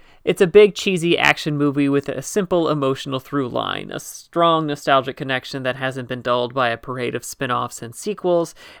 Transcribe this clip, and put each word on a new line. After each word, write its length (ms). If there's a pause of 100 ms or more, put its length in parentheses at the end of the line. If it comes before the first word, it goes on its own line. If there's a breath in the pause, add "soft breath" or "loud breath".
(240 soft breath)
It's 180
a 60
big, 260
cheesy 420
action 400
movie 320
with 200
a 120
simple 480
emotional 500
through 300
line, 420
a 80
strong 680
nostalgic 500
connection 460
that 140
hasn't 320
been 120
dulled 320
by 160
a 80
parade 380
of 100
spin-offs 560
and 140
sequels, 600 (260 loud breath)